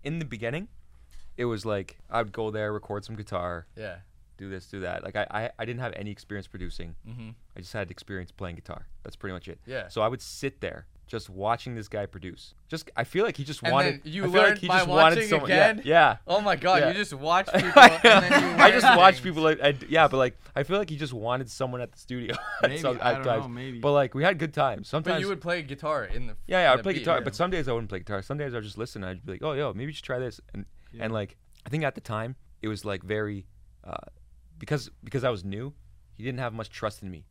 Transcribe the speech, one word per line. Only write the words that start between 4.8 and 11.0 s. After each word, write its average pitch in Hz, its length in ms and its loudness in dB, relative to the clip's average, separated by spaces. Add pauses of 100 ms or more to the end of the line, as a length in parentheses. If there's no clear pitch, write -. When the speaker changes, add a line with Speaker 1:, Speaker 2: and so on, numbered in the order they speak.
Speaker 1:
that. 87 240 -6
Like, 101 120 -10
I, 104 140 -2
I, 110 280 -6
I 113 60 -8
didn't 117 160 -10
have 120 160 -8
any 104 140 -10
experience 101 380 -12
producing. 85 460 -10 (120)
Speaker 2:
Mm-hmm. 113 240 -16 (260)
Speaker 1:
I 95 40 -16
just 87 120 -18
had 98 180 -6
experience 95 420 -12
playing 87 240 -12
guitar. - 300 -16 (160)
That's - 140 -16
pretty 95 180 -10
much 87 140 -14
it. - 180 -16
Speaker 2:
Yeah. 117 220 -10
Speaker 1:
So 110 140 -6
I 107 60 2
would 123 140 -6
sit - 380 -10
there - 260 -10 (200)